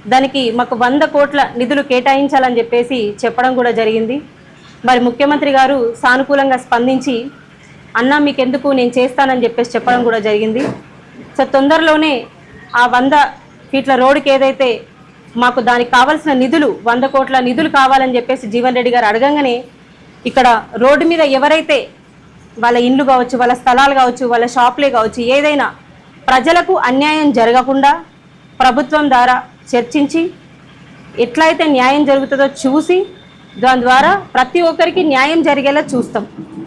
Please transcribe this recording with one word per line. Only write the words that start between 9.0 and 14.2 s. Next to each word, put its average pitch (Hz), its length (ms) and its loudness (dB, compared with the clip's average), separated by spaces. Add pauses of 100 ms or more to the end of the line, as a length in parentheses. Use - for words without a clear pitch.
చెప్పేసి 233 320 -4
చెప్పడం 247 280 0
కూడా 226 160 0
జరిగింది. 220 480 -2 (720)
So 269 40 0
తొందరలోనే 302 840 0 (500)
ఆ 240 120 2
వంద 247 240 0 (600)
ఫీట్ల 269 240 0
రోడ్డుకి 277 340 2